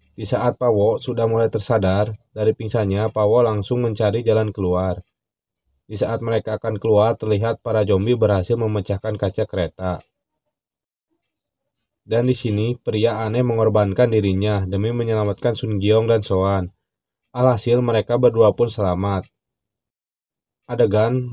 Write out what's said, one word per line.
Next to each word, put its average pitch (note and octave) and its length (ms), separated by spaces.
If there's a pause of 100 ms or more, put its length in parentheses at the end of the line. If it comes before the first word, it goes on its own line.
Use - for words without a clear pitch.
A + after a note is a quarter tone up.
(160)
Di A2 80
saat A#2+ 320
Pawo G#2+ 480
sudah A#2 240
mulai A2+ 240
tersadar G#2 640 (160)
dari G#2+ 240
pingsannya, G#2+ 560
Pawo A2 320
langsung A2+ 400
mencari A2 400
jalan A2 320
keluar. F2+ 480 (800)
Di G2+ 160
saat A2 240
mereka A2 400
akan A2 160
keluar, A2 400
terlihat A2 400
para A2 240
zombie G2+ 320
berhasil G#2 400
memecahkan G#2+ 640
kaca G#2 240
kereta. F2+ 560 (2000)
Dan A#2 200
di B2+ 80
sini, A2+ 400
pria A2 440
aneh A2+ 240
mengorbankan A2 640
dirinya G2+ 560
demi G2+ 320
menyelamatkan A2 640
Sun A2 200
Giong A2 280
dan A2+ 160
Soan. F#2+ 480 (640)
Alhasil, B2 480
mereka A#2 320
berdua A2+ 400
pun A#2 160
selamat. F#2+ 560 (1400)
Adegan A#2 600